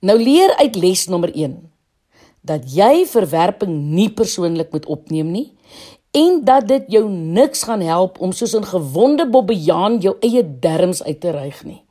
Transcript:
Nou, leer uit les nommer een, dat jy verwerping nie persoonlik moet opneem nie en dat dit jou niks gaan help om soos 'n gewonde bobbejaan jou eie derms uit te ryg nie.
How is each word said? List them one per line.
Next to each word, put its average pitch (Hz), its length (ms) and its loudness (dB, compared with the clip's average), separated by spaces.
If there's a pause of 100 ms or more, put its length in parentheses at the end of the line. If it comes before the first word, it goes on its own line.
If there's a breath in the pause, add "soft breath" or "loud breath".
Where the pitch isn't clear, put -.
Nou, 202 160 4
leer 302 400 4
uit 285 240 2
les 185 240 0
nommer 175 320 -2
een, 143 220 -6 (800 soft breath)
dat 151 320 -8
jy 254 320 4
verwerping 185 640 0 (240)
nie 202 160 2
persoonlik 170 640 -4
moet 151 160 -8
opneem 156 400 -6
nie 214 220 -8 (680 loud breath)
en 330 260 2
dat 262 240 4
dit 269 300 0
jou 214 100 2
niks 180 560 0
gaan 220 220 -4
help 180 340 0
om 185 140 -4
soos 226 200 -6
'n 208 120 -2
gewonde 185 640 0
bobbejaan 208 720 0
jou 190 180 0
eie 240 220 2
derms 165 600 -2
uit 151 180 -8
te 175 100 -4
ryg 143 340 -10
nie. - 260 -18